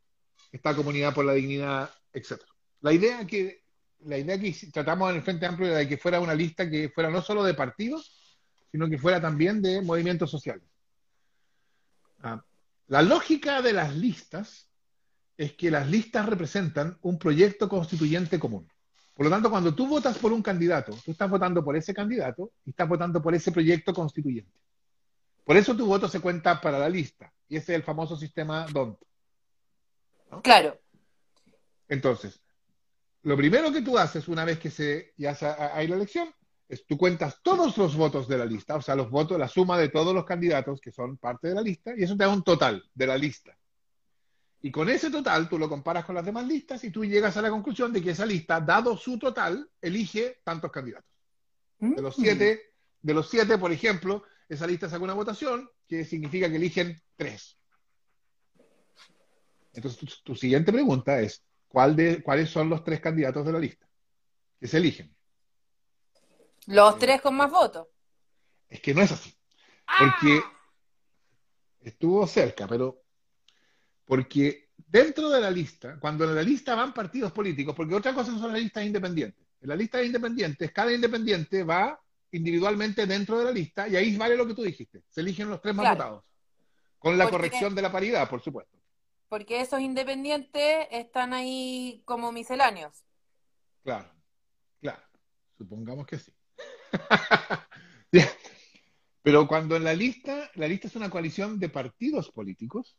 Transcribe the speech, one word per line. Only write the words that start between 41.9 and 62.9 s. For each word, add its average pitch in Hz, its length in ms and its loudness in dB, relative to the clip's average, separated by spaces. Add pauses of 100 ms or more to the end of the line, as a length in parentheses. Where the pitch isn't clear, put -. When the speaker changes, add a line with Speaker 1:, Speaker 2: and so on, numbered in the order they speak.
Speaker 1:
y 202 80 0
eso 196 120 -2
te 196 80 2
da 196 40 6
un 202 160 2
total 131 400 4 (100)
de 131 120 0
la 131 120 0
lista. - 380 -6 (1080)
Y 143 80 -8
con 156 200 0
ese 302 200 0
total 180 380 0
tú 170 100 -2
lo 151 120 -2
comparas 165 340 -4
con 185 100 -10
las 170 100 -6
demás 226 220 -6
listas 269 380 -6
y 220 60 -8
tú 214 120 -6
llegas 208 360 2
a 208 40 -2
la 220 60 0
conclusión 226 460 -4
de 185 80 0
que 180 80 -2
esa 180 160 -2
lista, 170 340 -2
dado 214 360 2
su 254 220 -8
total, 233 500 -4 (120)
elige 214 640 -4
tantos 165 260 -6
candidatos. 131 400 -12 (680)
De 254 240 -2
los 190 160 -6
Speaker 2:
Mm. 262 40 0
Speaker 1:
siete, 214 380 4 (400)
de 151 140 0
los 156 140 0
siete, 226 280 4
por 185 160 0
ejemplo, 190 500 -2 (280)
esa 160 160 -6
lista 175 220 -4
saca 170 140 -6
una 190 120 -6
votación 240 540 -6 (200)
que 165 160 -4
significa 160 460 -2
que 160 60 -2
eligen 170 440 -2 (160)
tres. - 420 -12 (2250)
Entonces, 120 260 -10
tu, 151 80 -14 (180)
tu 135 120 -8
siguiente 143 360 4
pregunta 143 480 2
es, 107 220 -2 (240)
¿cuál 135 300 6
de, 165 260 2
cuáles 156 280 0
son 156 180 0
los 160 160 -2
tres 156 160 -2